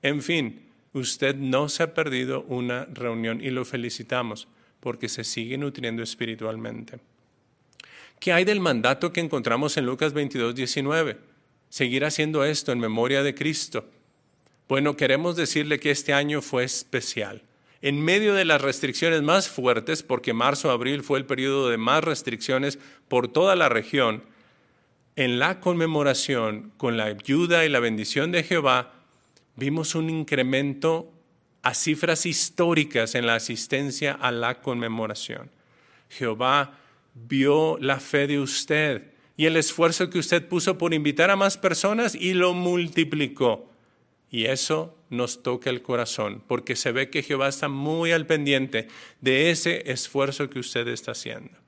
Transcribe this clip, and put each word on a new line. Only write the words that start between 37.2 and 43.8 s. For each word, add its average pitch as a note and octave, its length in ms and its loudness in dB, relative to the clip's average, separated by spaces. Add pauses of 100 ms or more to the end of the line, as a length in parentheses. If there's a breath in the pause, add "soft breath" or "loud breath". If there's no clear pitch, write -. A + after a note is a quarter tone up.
la C3+ 200 0
fe C#3+ 260 0
de C#3+ 120 0
usted C#3+ 720 -2 (240 soft breath)
y D#3 100 4
el D#3+ 100 6
esfuerzo E3 540 2
que F3+ 80 0
usted E3+ 280 2
puso F3 320 0
por E3+ 160 0
invitar D3+ 360 4
a G3 60 4
más G3 200 2
personas G3+ 580 0
y F#3 200 -2
lo F3+ 200 4
multiplicó. D#3 1120 0 (600 soft breath)